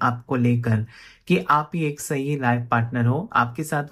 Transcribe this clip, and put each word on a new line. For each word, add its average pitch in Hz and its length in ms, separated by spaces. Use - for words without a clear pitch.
आपको 123 340
लेकर 120 500
कि 180 100
आप 151 260
ही 160 100
एक 147 140
सही 143 400
लाइफ 120 320
पार्टनर 117 340
हो, 139 280
आपके 120 300
साथ 147 280